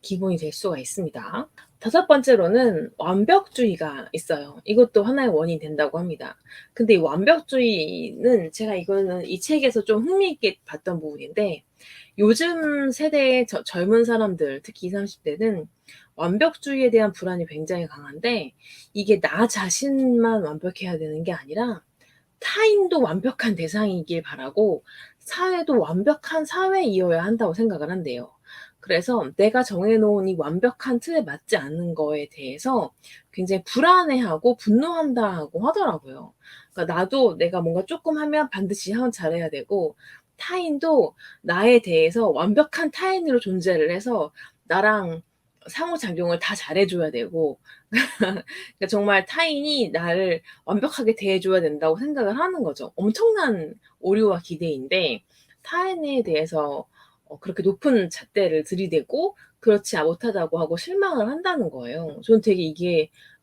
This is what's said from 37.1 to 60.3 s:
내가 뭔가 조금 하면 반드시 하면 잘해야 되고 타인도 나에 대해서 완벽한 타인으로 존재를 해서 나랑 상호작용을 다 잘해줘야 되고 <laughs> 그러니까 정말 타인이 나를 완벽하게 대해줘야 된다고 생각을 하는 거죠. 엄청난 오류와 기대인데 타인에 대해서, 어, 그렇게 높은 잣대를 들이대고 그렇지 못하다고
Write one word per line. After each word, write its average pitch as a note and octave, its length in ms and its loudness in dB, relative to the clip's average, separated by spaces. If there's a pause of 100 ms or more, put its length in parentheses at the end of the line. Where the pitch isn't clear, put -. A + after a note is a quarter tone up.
내가 F3 220 0
뭔가 E3+ 260 0
조금 D#4+ 320 -4
하면 D4+ 320 0
반드시 G3 420 -6
하면 A#3+ 200 0
잘해야 E3 380 -4
되고 D#3 440 -4 (420)
타인도 D#4+ 800 0 (280)
나에 G#3+ 380 4
대해서 F3 480 2
완벽한 G3+ 640 2
타인으로 F4+ 480 0
존재를 F3 540 0
해서 G3+ 400 -2 (320)
나랑 F#3+ 580 0 (460)
상호작용을 F3+ 720 -4
다 G#3 160 -4
잘해줘야 F3 560 -2
되고 C3+ 480 -4 (300)
<laughs> B3+ 280 -2
그러니까 - 720 -6
정말 G3+ 380 2
타인이 D4 640 -2
나를 E3+ 520 0 (220)
완벽하게 A3 500 0
대해줘야 F#3+ 460 2
된다고 D#3+ 380 2
생각을 B3+ 400 -2
하는 E4+ 260 -2
거죠. C#3+ 320 -8
엄청난 A#3 800 2 (260)
오류와 G3 400 2
기대인데 D#3 800 -4 (400)
타인에 E4 600 -2
대해서, D#3 640 -2 (400)
어, D3 120 -18
그렇게 F#3+ 240 -6
높은 G3 480 2
잣대를 D#3+ 540 0
들이대고 F#3+ 720 -2 (240)
그렇지 G#3 380 2
못하다고 E3+ 600 -2